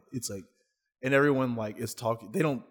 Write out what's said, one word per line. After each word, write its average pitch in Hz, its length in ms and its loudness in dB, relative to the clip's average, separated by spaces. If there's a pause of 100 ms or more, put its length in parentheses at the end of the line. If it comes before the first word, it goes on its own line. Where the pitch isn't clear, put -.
(120)
It's 127 180 -8
like, 98 140 -10 (580)
and 131 120 0
everyone, 135 420 4
like, 107 220 -4
is 123 160 -6
talking. 113 400 -4
They - 80 2
don't, 143 300 0